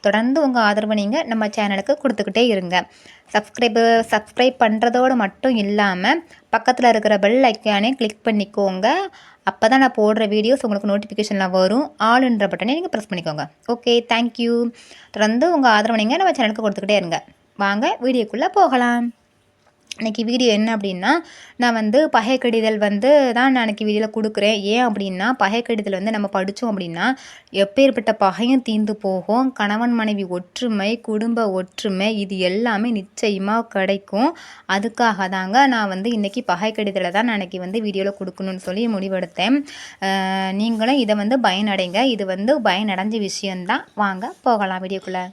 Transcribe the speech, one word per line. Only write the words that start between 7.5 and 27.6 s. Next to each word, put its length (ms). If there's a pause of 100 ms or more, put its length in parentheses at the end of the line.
கிளிக் 340
பண்ணிக்கோங்க. 640 (640)
அப்பதான் 320
நான் 140
போடுற 300
வீடியோஸ் 400
உங்களுக்கு 260
நோட்டிஃபிகேஷன்ல 560
வரும். 500
ஆல்ன்ற 480
பட்டனை 180
நீங்க 220
பிரஸ் 260
பண்ணிக்கோங்க. 360 (180)
ஓகே, 460
thank 200 (120)
you. 280 (380)
தொடர்ந்து 420
உங்க 160
ஆதரவை 360
நீங்க 120
நம்ம 160
சேனலுக்கு 320
கொடுத்துக்கிட்டே 300
இருங்க. 300 (320)
வாங்க 440
வீடியோக்குள்ள 520
போகலாம். 600 (840)
இன்னைக்கு 280
வீடியோ 260
என்ன 260
அப்படின்னா, 320 (480)
நான் 160
வந்து 360
பகை 280
கடிதல் 400
வந்து 560
தான் 180
நான் 120
இன்னைக்கு 220
வீடியோல 220 (100)
கொடுக்குறேன். 440
ஏன் 260
அப்படின்னா, 500
பகை 240
கடிதல் 320
வந்து 180
நம்ம 220
படிச்சோம் 380
அப்படின்னா, 340 (460)
எப்பேற்பட்ட 600